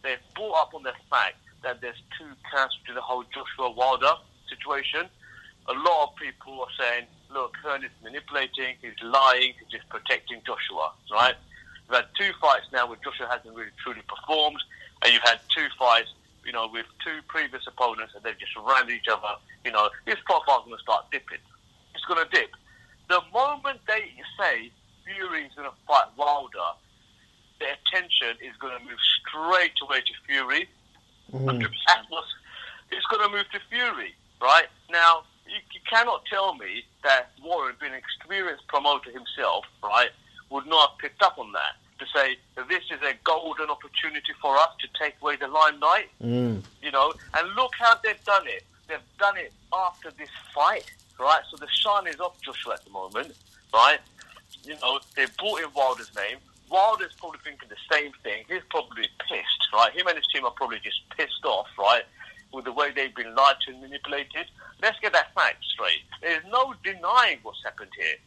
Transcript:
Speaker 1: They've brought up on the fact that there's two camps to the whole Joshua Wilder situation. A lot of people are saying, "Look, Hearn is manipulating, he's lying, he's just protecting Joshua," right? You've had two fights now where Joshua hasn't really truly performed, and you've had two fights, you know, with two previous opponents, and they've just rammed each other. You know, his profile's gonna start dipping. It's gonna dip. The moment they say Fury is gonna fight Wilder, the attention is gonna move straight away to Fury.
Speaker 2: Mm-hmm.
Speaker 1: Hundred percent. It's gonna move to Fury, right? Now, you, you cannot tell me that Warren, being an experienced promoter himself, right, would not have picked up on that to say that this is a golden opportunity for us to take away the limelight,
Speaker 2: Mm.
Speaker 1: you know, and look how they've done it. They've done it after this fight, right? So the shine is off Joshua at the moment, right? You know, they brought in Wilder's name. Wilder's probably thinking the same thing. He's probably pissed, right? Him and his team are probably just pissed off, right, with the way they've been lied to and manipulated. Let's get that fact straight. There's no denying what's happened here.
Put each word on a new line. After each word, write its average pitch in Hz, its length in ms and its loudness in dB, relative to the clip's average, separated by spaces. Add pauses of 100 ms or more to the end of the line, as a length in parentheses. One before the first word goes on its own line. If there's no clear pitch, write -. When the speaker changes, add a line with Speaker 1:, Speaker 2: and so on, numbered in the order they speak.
Speaker 1:
They've 131 160 -4 (160)
brought 196 260 0
up 147 140 -2
on 147 80 -14
the 127 100 -6 (160)
fact 104 280 0 (260)
that 123 180 -6
there's 120 200 -12 (180)
two 156 100 -18 (220)
camps 135 260 -2 (100)
to 123 60 -14
the 123 80 -8
whole 123 240 -4
Joshua 131 460 -6
Wilder 127 440 4 (340)
situation. 147 600 -4 (600)
A 127 40 -2
lot 151 360 0
of - 80 -20
people 135 440 -16
are 123 180 -8
saying, 120 280 -4 (240)
"Look, 131 320 -8
Hearn 139 220 -8
is 120 60 -14 (120)
manipulating, 131 800 -8
he's 113 200 -14
lying, 127 560 4
he's - 120 -20
just - 180 -14
protecting 117 560 -6
Joshua," 82 480 -6 (180)
right? 120 260 2 (520)
You've 123 80 0
had 120 120 0 (100)
two 196 220 0
fights 139 320 4
now 123 140 0
where 113 160 -12
Joshua 131 280 -8
hasn't 117 240 -6
really 113 160 -12 (120)
truly 110 200 -10
performed, 151 580 -2 (420)
and 120 120 6
you've 113 80 4
had 117 180 6 (140)
two 151 140 -2 (100)
fights, 117 320 4 (340)
you 123 80 -12
know, 113 140 -4
with 113 200 -10 (160)
two 156 260 -8
previous 135 380 -6
opponents, 113 480 -2
and 101 80 -20
they've 113 160 -8
just - 180 -10
rammed 120 340 2
each 117 180 -4
other. 104 280 -2 (280)
You 123 80 -4
know, 107 160 4 (160)
his 208 200 -2
profile's 151 400 2
gonna 117 140 -14
start - 320 -2
dipping. - 280 -8 (560)
It's - 100 -12
gonna 165 220 0
dip. 156 280 0 (540)
The 180 120 4 (120)
moment 269 540 0
they 214 260 -4 (260)
say 120 320 0 (340)
Fury 185 400 -6
is 135 120 -18
gonna 139 140 -10 (160)
fight 143 200 6 (100)
Wilder, 127 560 -2 (880)
the - 60 -4
attention 143 760 -2
is 123 140 -16
gonna 127 220 -10
move 131 180 -16 (220)
straight 170 520 0 (100)
away 139 180 0
to - 120 -4 (140)
Fury. 139 420 -2 (640)
Speaker 2:
Mm-hmm. 131 140 -4
Speaker 1:
Hundred 120 240 0
percent. - 360 4 (840)
It's 185 160 -4
gonna 208 280 2
move 202 180 -2
to 202 80 -8 (100)
Fury, 226 440 -4 (260)
right? 156 260 6 (240)
Now, 170 320 6 (240)
you, - 100 -14 (160)
you - 160 -16
cannot 233 380 2
tell 196 280 0
me 101 300 -10 (180)
that 135 280 4 (120)
Warren, 147 380 -2
being 139 120 -8
an 131 60 -12
experienced 180 680 -8
promoter 143 420 0
himself, 117 540 -2 (180)
right, 113 280 2 (400)
would 139 160 -6
not 151 240 4
have - 80 -20
picked 151 240 -2
up 180 160 4
on 107 140 -10
that 73 220 -4 (240)
to 135 60 -12 (100)
say 135 220 2 (200)
that 131 120 -12
this 175 220 -2
is 143 120 -8
a 139 120 -2 (100)
golden 160 460 -2
opportunity 147 720 -6
for 139 160 4
us 160 120 8 (120)
to - 60 -6 (140)
take 147 220 -2
away 147 140 0
the 139 120 -6
limelight, 156 600 4 (120)
Speaker 2:
Mm. 120 400 -2 (200)
Speaker 1:
you 147 80 -6
know, 139 220 4 (220)
and 175 200 -2
look 247 240 0
how 233 160 8 (100)
they've 214 200 -2
done 302 220 4
it. 196 180 -10 (220)
They've 151 120 -8 (200)
done 202 200 2
it 156 140 -12 (200)
after 175 400 -4
this 151 160 -16 (260)
fight, 165 300 2 (340)
right? 139 220 4 (100)
So 156 60 -18
the 147 120 -14
shine 202 380 2
is 165 140 -6
off 180 220 -4
Joshua 123 320 -8
at - 100 -12
the 98 60 -20
moment, 98 440 -8 (380)
right? 131 260 8 (640)
You 147 180 -14
know, 139 180 -2 (160)
they 135 80 2 (140)
brought 190 240 -4
in 147 120 -10
Wilder's 127 400 0
name. 107 220 -6 (320)
Wilder's 196 500 4
probably 165 240 -14
thinking 143 260 -16
the 104 80 -18 (140)
same 147 220 0 (100)
thing. 104 260 -8
He's 175 200 -6
probably - 400 -4 (200)
pissed, - 440 -2
right? 110 200 6
Him 180 140 -2
and 165 100 0
his 147 100 -4
team 139 180 -2
are 120 60 0
probably 113 300 -6
just - 200 -6 (160)
pissed - 280 -4
off, 104 240 0 (100)
right, 107 240 4 (500)
with 131 140 -10
the 127 60 -6
way 143 180 0
they've 135 240 -4
been 113 200 -10
lied 135 300 6
to 135 80 -10
and 131 80 -18
manipulated. 143 640 -8 (360)
Let's 214 180 0
get 214 140 0
that 151 200 4
fact 147 380 0
straight. 82 300 0 (180)
There's 160 320 -2
no 254 220 2 (100)
denying 190 580 2
what's - 220 -14
happened 104 340 -12
here. 80 180 -2 (100)